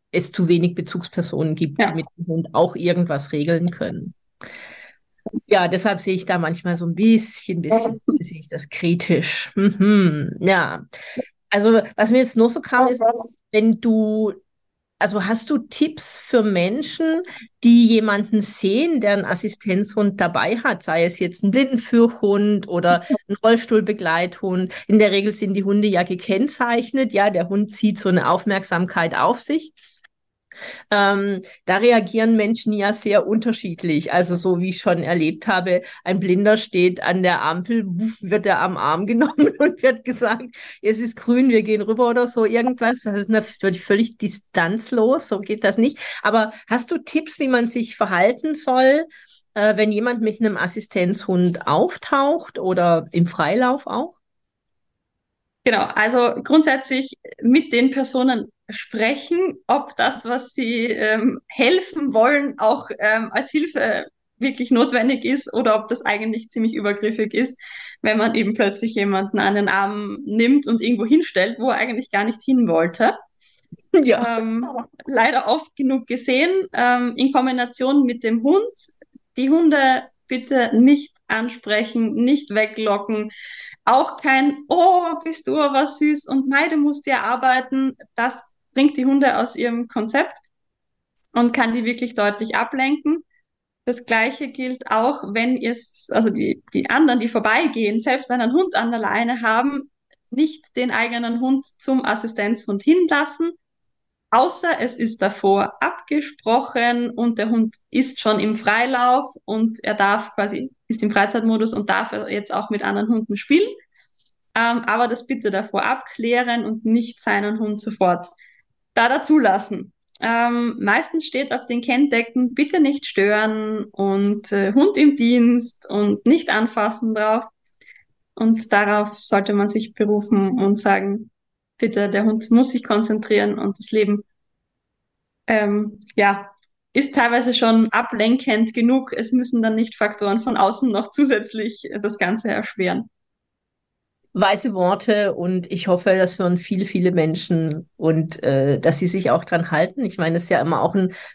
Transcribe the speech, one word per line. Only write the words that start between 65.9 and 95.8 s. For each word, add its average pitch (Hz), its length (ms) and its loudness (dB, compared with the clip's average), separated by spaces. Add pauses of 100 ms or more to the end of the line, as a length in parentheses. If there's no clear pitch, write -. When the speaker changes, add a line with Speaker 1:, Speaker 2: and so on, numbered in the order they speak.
Speaker 2:
eigentlich 220 460 -4
ziemlich 226 240 -2
übergriffig 214 580 -4
ist, 247 260 -2 (440)
wenn 214 160 0
man 226 160 0
eben 214 180 0
plötzlich 220 420 -2
jemanden 202 440 -2
an 202 160 0
den 208 140 0
Arm 202 560 -4
nimmt 233 420 2
und 226 160 0
irgendwo 226 240 0
hinstellt, 233 520 2
wo 247 120 0
er 214 60 0
eigentlich 247 340 -4
gar 208 140 0
nicht 226 180 -4
hin 247 260 2
wollte. 170 460 2 (800)
Speaker 1:
Ja. 247 340 4 (120)
Speaker 2:
Ähm, 226 280 -2 (400)
leider 240 420 2
oft 311 280 -2
genug 262 300 -2
gesehen, 277 640 0
ähm, 247 440 0
in 269 160 2
Kombination 254 720 0
mit 240 200 -4
dem 226 180 0
Hund. 403 300 2 (640)
Die 262 140 0
Hunde 285 520 4 (240)
bitte 254 480 -2
nicht 285 380 6 (160)
ansprechen, 220 840 -2
nicht 254 360 2
weglocken. 214 800 -2 (540)
Auch 262 320 2
kein, 285 520 0
„Oh, 349 460 4 (100)
bist 320 220 -10
du 277 140 0
aber 285 260 2
süß 294 420 -2
und 269 200 0
mei, 277 200 2
du 320 80 -2
musst 294 300 0
ja 269 160 0
arbeiten.“ 254 720 0 (180)
Das 247 280 -4 (300)
bringt 285 240 2
die 254 100 -2
Hunde 277 320 4
aus - 180 -4
ihrem 233 320 -4
Konzept 233 480 -2 (960)
und 240 200 2
kann 226 200 0
die 233 120 -2
wirklich 233 300 -4
deutlich 214 420 -2
ablenken. 285 680 -2 (640)
Das 240 200 -4
Gleiche 247 420 -2
gilt 254 420 -10
auch, 240 320 0 (120)
wenn 240 220 0
ihr 233 160 -4
es, - 380 -14